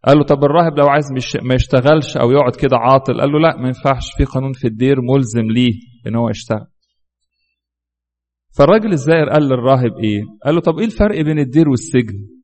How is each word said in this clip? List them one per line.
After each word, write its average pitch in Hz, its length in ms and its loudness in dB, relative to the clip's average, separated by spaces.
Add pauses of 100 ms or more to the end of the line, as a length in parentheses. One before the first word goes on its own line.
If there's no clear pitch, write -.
قال 143 100 6
له: 147 60 2
"طب 143 200 0
الراهب 151 360 0
لو 143 80 4
عايز 143 280 0
مش، 123 200 -8
ما 127 200 -2
يشتغلش 135 640 0
أو 123 140 2
يقعد 135 240 2
كده 127 220 0
عاطل؟" 127 420 2
قال 139 120 0
له: 151 80 0
"لا، 160 180 2
ما 127 100 -6
ينفعش، 127 500 -4
في 143 60 0
قانون 131 300 -4
في 131 140 -6
الدير 123 340 0
ملزم 120 400 0
ليه 117 320 0 (340)
إن 110 80 -6
هو 117 140 -2
يشتغل." 107 380 -8 (1900)
فالراجل 208 340 2
الزائر 156 380 0
قال 151 140 2
للراهب 127 480 0 (120)
إيه؟ 104 180 0 (240)
قال 147 100 0
له: 170 60 0
"طب 165 180 -2
إيه 220 60 0
الفرق 208 360 -2
بين 151 180 -2
الدير 143 300 2
والسجن؟ 110 580 -2 (160)